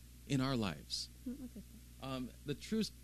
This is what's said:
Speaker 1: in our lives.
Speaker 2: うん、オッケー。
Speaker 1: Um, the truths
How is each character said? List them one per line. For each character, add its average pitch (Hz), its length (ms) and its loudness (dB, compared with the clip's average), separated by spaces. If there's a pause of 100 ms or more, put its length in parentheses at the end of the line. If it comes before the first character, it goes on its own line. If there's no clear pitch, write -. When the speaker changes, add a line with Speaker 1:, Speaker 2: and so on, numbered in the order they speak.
(280)
Speaker 1:
in 135 120 6
our 135 160 6
lives. - 540 2 (160)
Speaker 2:
う 247 60 -2
ん、 - 20 -2
オ - 20 -8
ッ 247 160 -8
ケ 220 80 -10
ー。 - 580 -6
Speaker 1:
Um, 127 120 -2 (160)
the 143 80 2
truths 214 380 2 (120)